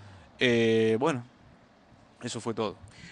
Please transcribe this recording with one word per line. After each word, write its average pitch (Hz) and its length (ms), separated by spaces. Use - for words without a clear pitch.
Eh, 113 580
bueno, 135 240
eso 120 160
fue 117 140
todo. 104 240